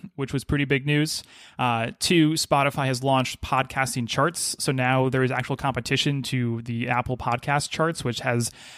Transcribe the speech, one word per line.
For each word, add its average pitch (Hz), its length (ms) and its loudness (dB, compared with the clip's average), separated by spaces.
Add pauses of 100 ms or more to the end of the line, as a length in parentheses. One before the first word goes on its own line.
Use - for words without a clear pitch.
(140)
which 135 180 -6
was 139 120 -2
pretty 143 200 0
big 139 220 0
news. 147 360 0 (360)
Uh, 117 400 0
two, 160 320 4
Spotify 143 560 2
has 127 160 -2
launched 131 400 0
podcasting 131 680 -2
charts. - 520 0
So - 120 0
now 131 380 2
there 131 140 2
is 123 80 2
actual 127 240 -2
competition 135 680 0
to 117 400 -2
the 120 260 -4
Apple 123 300 -2
Podcast 143 520 0
charts, 160 340 -2
which 120 160 -4
has 120 300 0 (280)